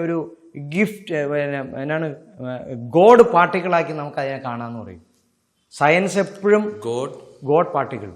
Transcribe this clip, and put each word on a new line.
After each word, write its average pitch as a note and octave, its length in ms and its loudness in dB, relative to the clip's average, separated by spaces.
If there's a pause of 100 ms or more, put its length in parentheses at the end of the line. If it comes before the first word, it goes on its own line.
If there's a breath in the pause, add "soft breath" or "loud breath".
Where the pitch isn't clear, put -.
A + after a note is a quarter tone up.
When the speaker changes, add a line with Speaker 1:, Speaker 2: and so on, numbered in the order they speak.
Speaker 1:
ഒരു E3 120 -2 (560)
ഗിഫ്റ്റ്, F#3+ 460 -2
ഏ, - 20 -2 (100)
പിന്നെ C#3+ 280 -4 (240)
എന്നാണ്, D#3 240 -4 (420)
ഏ, B2+ 260 -10 (200)
ഗോഡ് A3 280 10 (100)
പാർട്ടിക്കിളാക്കി E3+ 680 2
നമുക്ക് D3 220 -10
അതിനെ C3+ 240 -6
കാണാമെന്ന് A#2 360 -10
പറയും. F#2 180 -18 (800)
സയൻസ് F3 460 2
എപ്പോഴും G#3 380 2 (200)
Speaker 2:
ഗോഡ് B2 320 -6 (340)
Speaker 1:
ഗോഡ് D#3 260 2
പാർട്ടിക്കിൾ. A2 400 -6